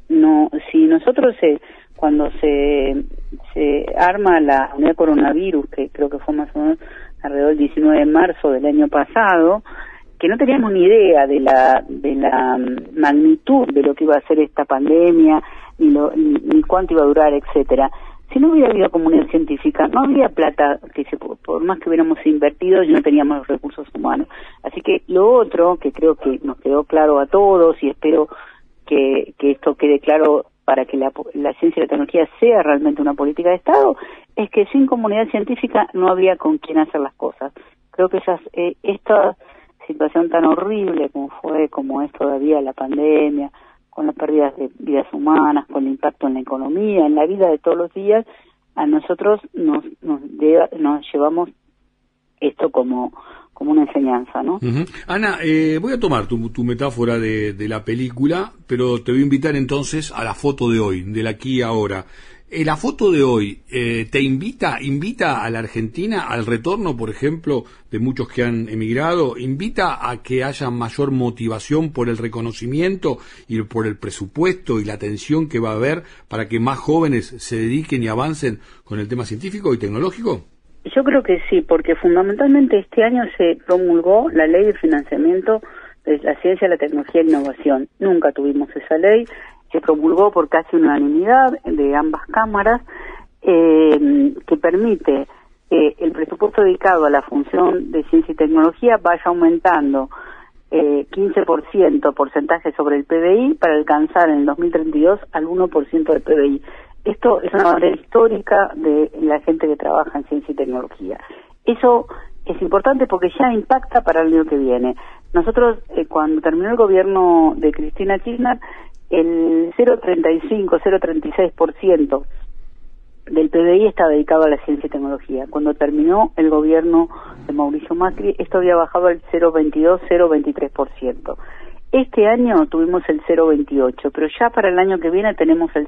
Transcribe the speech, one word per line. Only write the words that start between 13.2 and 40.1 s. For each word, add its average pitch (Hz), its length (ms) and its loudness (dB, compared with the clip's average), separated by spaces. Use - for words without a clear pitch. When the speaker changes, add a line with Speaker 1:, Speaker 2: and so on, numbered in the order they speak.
Speaker 1:
de 139 100 2
lo 143 100 2
que 156 120 -4
iba 151 100 4
a 143 140 4
ser 156 100 2
esta 147 260 -2
pandemia, 156 800 4
ni 311 120 4
lo, - 240 2
ni, 151 200 2
ni 156 280 2
cuánto 185 320 0
iba 160 80 4
a 143 40 4
durar, 151 280 4
etcétera. 135 560 0
Si 262 60 0
no 311 140 6
hubiera 277 180 6
habido 202 180 2
comunidad 160 420 2
científica, 156 580 0
no 254 160 0
habría 277 240 2
plata, 147 500 0
que 147 120 -6
se, - 100 -10
por - 480 -8
más 180 160 -2
que - 80 -8
hubiéramos 160 360 0
invertido, 156 600 2
no - 180 4
teníamos 147 360 2
los 131 100 -14
recursos 143 460 -8
humanos. 139 340 -4
Así - 180 -10
que - 280 -2
lo 185 200 4
otro, 180 500 4
que 143 120 -4
creo 160 240 2
que 131 300 -4
nos 135 160 -6
quedó 143 240 0
claro 151 340 2
a 139 80 0
todos, 185 560 4
y 143 60 0
espero 156 400 0
que, 135 520 -2
que 143 120 0
esto 147 240 -2
quede 147 240 2
claro 151 480 2
para 131 200 0
que - 140 -6
la 135 120 -2
po-, - 240 -14
la 143 200 -4
ciencia 165 260 0
y 160 60 0
la - 20 -6
tecnología 151 400 -2
sea 226 240 2
realmente 147 400 0
una 143 120 0
política 147 340 -2
de 180 80 2
Estado, - 400 2
es 214 140 -4
que 202 160 0
sin 277 200 2
comunidad 226 440 0
científica 214 640 -2
no 185 120 0
habría 185 300 2
con 156 220 -2
quién 160 200 -4
hacer 156 220 0
las 139 140 -6
cosas. 135 380 -10
Creo 185 180 0
que 185 100 -2
esas, 180 220 -4
eh, 175 320 -4
esta 208 520 0
situación 160 420 -2